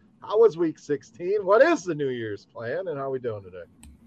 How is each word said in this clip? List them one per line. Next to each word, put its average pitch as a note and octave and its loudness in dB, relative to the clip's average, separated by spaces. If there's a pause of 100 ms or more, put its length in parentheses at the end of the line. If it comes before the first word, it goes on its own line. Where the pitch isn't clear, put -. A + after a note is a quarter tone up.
(240)
how G3+ 0
was G3 6
week D#3+ -2
sixteen? F3+ -4
What G#3 6
is E4 4
the F3 -4
New D3 -4
Year's A2+ -8
plan, C#3 -8
and D3+ -4
how C3+ -6
are C3+ -6
we C3+ -4
doing A2 -8
today? F2+ -16 (420)